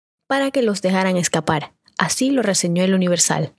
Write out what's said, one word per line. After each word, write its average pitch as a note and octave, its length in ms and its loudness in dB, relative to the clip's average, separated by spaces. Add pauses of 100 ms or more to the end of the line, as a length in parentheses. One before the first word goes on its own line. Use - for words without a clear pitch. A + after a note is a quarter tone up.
(260)
para C4+ 240 0
que C#4 100 -2
los G#3 220 -2
dejaran F#3+ 340 2
escapar. D#3 560 -2 (240)
Así B3+ 340 0
lo C4+ 120 2
reseñó F#3 420 0
El F#3+ 80 2
Universal. E3+ 680 0